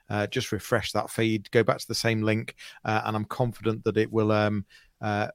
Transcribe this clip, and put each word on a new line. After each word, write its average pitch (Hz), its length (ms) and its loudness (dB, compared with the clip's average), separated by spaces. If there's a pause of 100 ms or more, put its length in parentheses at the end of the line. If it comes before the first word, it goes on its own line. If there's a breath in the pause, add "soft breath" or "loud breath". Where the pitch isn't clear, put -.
(100)
uh, 104 160 0
just - 240 -4
refresh 107 420 0
that - 180 -2
feed, 110 420 0
go 117 100 6
back - 160 2
to - 80 -12
the 117 80 -6
same 113 280 0
link, 110 340 0 (280 loud breath)
uh, 110 200 0
and 110 100 -2
I'm 107 120 -2
confident 113 580 -2
that 104 120 2
it 110 140 2
will, 107 220 2
um, 104 320 2 (360 soft breath)
uh, 107 340 -2